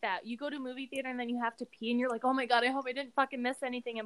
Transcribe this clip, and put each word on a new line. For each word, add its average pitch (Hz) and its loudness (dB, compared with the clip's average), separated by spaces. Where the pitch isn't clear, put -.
that. 196 -2
You 233 -6
go 285 -4
to 294 -4
a 285 -6
movie 254 -6
theater 262 -6
and 254 -4
then 240 -2
you 240 0
have 233 0
to 240 -6
pee, - -4
and 240 4
you're 254 2
like, 226 -2
"Oh 254 6
my 262 2
God, 240 6
I 247 6
hope 269 0
I 254 0
didn't 262 -4
fucking 262 2
miss 247 0
anything 247 -2